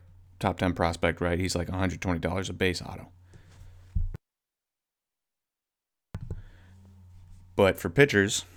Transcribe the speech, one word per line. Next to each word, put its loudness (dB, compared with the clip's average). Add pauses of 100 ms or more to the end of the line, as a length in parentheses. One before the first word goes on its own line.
(400)
top 0
ten 2
prospect, 0
right? 0
He's -2
like -2
a -6
hundred -2
twenty -2
dollars -2
a -8
base 0
auto. -14 (4000)
But 6
for -2
pitchers, 4 (120)